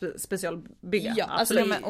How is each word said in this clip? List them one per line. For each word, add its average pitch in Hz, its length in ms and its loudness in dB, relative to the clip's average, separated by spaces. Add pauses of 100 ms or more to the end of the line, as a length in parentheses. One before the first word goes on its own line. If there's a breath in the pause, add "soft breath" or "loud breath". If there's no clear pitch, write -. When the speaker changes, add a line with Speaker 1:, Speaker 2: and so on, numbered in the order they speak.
Speaker 1:
spe-, 180 160 -6
specialbygga. 190 1000 -4
Speaker 2:
Ja, 202 80 2
alltså, 226 280 2
Speaker 1:
Absolut. 208 200 6
Speaker 3:
Ja, - 80 0
men, - 80 -12